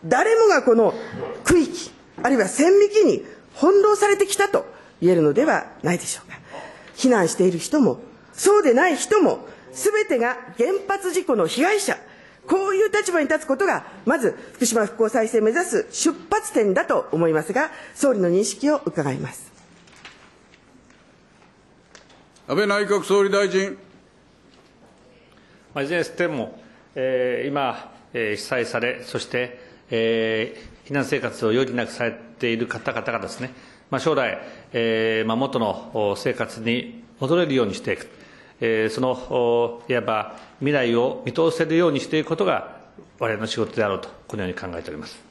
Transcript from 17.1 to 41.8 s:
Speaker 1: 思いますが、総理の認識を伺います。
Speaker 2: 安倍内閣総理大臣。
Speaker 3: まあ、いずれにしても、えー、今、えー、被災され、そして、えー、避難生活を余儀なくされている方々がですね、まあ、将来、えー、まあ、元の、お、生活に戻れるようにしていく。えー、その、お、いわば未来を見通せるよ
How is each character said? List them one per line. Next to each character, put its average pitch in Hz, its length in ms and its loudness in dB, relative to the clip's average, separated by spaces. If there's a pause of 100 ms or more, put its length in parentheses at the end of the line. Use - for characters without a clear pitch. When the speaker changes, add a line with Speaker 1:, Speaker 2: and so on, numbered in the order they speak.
Speaker 1:
思 165 160 2
い 160 60 2
ま 151 100 0
す - 100 -6
が、 294 160 0 (240)
総 277 200 2
理 214 60 0
の 180 100 2
認 185 140 2
識 277 280 -2
を 302 140 0
伺 147 280 -2
い 135 40 -6
ま 143 140 -8
す。 - 200 -20 (3000)
Speaker 2:
安 147 100 -2
倍 208 100 2
内 202 200 0
閣 190 160 0
総 202 200 2
理 202 60 2
大 202 220 2
臣。 190 260 -2 (2000)
Speaker 3:
ま 143 60 -4
あ、 - 20 -2
い 139 40 -4
ず 160 60 -4
れ 175 60 0
に 156 60 -2
し - 120 -14
て 170 100 0
も、 139 320 -6 (360)
え 127 500 -2
ー、 - 20 -4
今、 139 460 -4 (200)
え 110 200 -2
ー、 - 40 -4
被 - 40 -10
災 123 240 -2
さ 117 140 -4
れ、 123 240 -4
そ - 160 -8
し - 80 -10
て、 123 320 -6 (320)
え 113 680 -2 (300)
ー、 - 20 -20
避 139 40 -8
難 139 120 0
生 143 140 -2
活 117 260 -6
を 110 60 2
余 127 160 2
儀 120 80 -8
な 120 100 -2
く - 60 -12
さ - 140 -6
れ 113 60 -2 (280)
て 120 120 -2
い 113 60 -2
る 120 80 -2
方 - 280 -6
々 113 100 -6
が 117 160 -4
で 95 80 -8
す - 120 -12
ね、 127 140 -10 (380)
ま 135 60 -2
あ、 - 20 0
将 156 160 0
来、 120 240 -2 (340)
え 113 500 0
ー、 110 40 -2
ま 113 80 0
あ、 - 20 -2
元 131 220 -2
の、 104 340 -4
お、 104 220 0
生 127 180 -4
活 113 280 -6
に 117 420 -4 (160)
戻 139 160 0
れ 175 100 2
る 143 80 -2
よ 123 120 2
う - 20 -4
に 95 80 -6
し - 40 -10
て - 140 -4
い - 40 -4
く。 - 100 -16 (540)
え 113 260 0
ー、 - 20 0
そ 120 100 -6
の、 127 120 0
お、 120 760 -2
い 131 60 -2
わ 120 80 0
ば 107 340 -4 (240)
未 143 140 -2
来 123 220 2
を 123 300 0
見 123 60 -8
通 165 200 2
せ 165 140 -2
る 156 120 0
よ 175 100 4